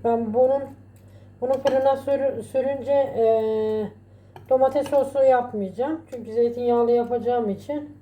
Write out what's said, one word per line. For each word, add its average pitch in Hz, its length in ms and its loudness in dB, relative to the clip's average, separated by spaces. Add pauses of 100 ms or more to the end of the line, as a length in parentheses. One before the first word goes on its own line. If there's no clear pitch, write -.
Ben 226 300 0
bunun, 262 280 2 (760)
bunu 262 120 -2
fırına 262 440 2
sür-, 269 460 -2
sürünce, 269 500 -2
e, 269 320 2 (1200)
domates 269 400 2
sosu 269 340 0
yapmayacağım. 247 800 0 (100)
Çünkü 220 220 -12
zeytinyağlı 240 580 0
yapacağım 240 600 0
için 294 520 -8